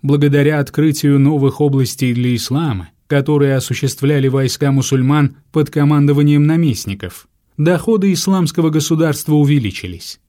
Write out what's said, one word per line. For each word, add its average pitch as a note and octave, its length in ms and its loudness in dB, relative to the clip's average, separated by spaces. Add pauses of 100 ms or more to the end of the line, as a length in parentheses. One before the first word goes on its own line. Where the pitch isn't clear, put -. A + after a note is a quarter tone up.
Благодаря C#3+ 580 2
открытию C#3+ 600 0
новых C#3 420 2
областей C3+ 520 0
для B2 220 0
ислама, B2 540 -4 (180)
которые C#3 480 2
осуществляли C3+ 720 -2
войска C3+ 440 0
мусульман C3+ 640 0 (160)
под D3 180 0
командованием D3 760 2
наместников, B2 840 -4 (300)
доходы F#3+ 560 0
исламского E3+ 560 0
государства D#3 640 -2
увеличились. A#2+ 920 -2